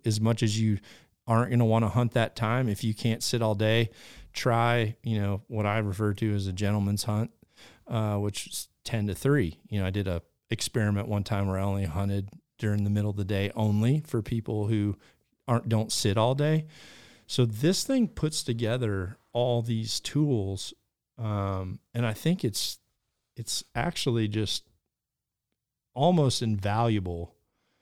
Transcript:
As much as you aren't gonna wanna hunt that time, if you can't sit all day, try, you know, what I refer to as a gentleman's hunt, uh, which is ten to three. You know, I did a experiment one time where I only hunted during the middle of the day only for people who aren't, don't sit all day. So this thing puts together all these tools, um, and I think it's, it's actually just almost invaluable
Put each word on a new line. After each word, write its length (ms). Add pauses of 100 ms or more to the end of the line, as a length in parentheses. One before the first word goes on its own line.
As 160
much 220
as 180
you 180 (480)
aren't 240
gonna 140
wanna 240
hunt 240
that 240
time, 320
if 160
you 100
can't 300
sit 180
all 140
day, 340 (420)
try, 680
you 160
know, 300
what 180
I 120
refer 360
to 200
as 120
a 60
gentleman's 520
hunt, 260 (580)
uh, 300
which 280
is 220 (160)
ten 220
to 80
three. 440 (100)
You 120
know, 60
I 40
did 160
a 160 (280)
experiment 580
one 160
time 220
where 120
I 40
only 240
hunted 420 (300)
during 260
the 60
middle 200
of 60
the 80
day 320
only 500
for 160
people 460
who 280 (520)
aren't, 200
don't 220
sit 280
all 160
day. 320 (600)
So 200
this 380
thing 220
puts 380
together 720 (160)
all 300
these 360
tools, 760 (420)
um, 640 (140)
and 120
I 60
think 320
it's, 340 (560)
it's 300 (100)
actually 540
just 360 (1300)
almost 480
invaluable 920 (480)